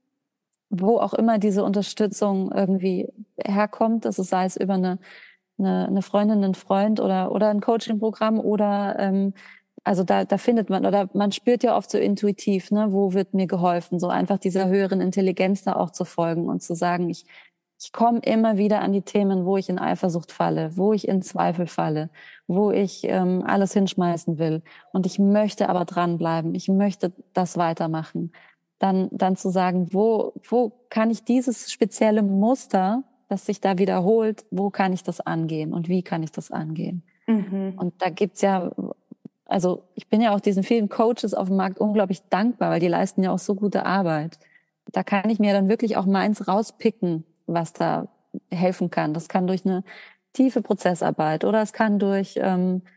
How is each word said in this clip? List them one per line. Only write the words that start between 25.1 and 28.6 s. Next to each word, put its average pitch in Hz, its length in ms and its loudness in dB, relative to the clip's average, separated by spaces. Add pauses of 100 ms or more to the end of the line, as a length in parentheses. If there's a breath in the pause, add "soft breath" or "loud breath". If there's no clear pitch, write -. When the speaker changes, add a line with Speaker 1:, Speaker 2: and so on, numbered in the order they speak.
Speaker 1:
möchte 202 520 2
aber 180 160 0
dranbleiben, 170 680 -2
ich 185 140 -4
möchte 190 440 0 (200)
das 180 240 -2
weitermachen. 165 760 -4 (480 soft breath)